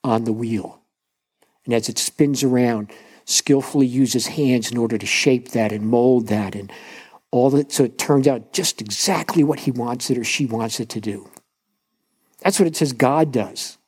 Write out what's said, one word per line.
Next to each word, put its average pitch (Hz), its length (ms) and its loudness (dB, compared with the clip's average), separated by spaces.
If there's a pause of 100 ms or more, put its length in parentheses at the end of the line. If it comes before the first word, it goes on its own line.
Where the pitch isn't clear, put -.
on 113 220 0
the 110 80 -2
wheel. 113 480 -6 (840)
And 120 80 -2
as 113 160 0
it 113 80 -8
spins 143 460 0
around, 123 480 0 (340)
skillfully 139 640 2
uses 123 400 0
hands 127 440 0
in 120 60 -4
order 117 220 0
to - 60 -8
shape 127 440 2
that 110 220 0
and 107 160 -4
mold 120 400 4
that 104 280 -2
and 98 160 -12 (600)
all 127 200 2
that, 143 200 0
so 143 120 0
it 117 160 -2
turns 143 280 2
out 123 260 -2
just - 280 -4
exactly 156 600 -2
what 143 160 0
he 139 120 -2
wants 120 380 -6
it 131 80 2
or 120 60 -4
she 131 240 -2
wants 113 320 -4
it 113 100 -8
to 113 100 -8
do. 101 300 -8 (1080)
That's 196 200 0
what 180 80 6
it 160 80 -4
says 147 160 0
God 139 400 2
does. - 460 -6 (100)